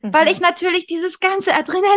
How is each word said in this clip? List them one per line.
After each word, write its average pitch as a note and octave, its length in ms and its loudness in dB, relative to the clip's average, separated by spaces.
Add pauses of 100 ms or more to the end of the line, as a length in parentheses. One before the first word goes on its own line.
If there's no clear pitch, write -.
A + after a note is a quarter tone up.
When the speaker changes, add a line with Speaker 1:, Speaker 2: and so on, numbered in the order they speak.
Speaker 1:
Mhm. G3+ 120 -10
Speaker 2:
weil D#4 160 4
ich - 100 -2
natürlich F4 480 0
dieses E4+ 320 -6
ganze F#4+ 340 0
Adrenalin F#4 440 2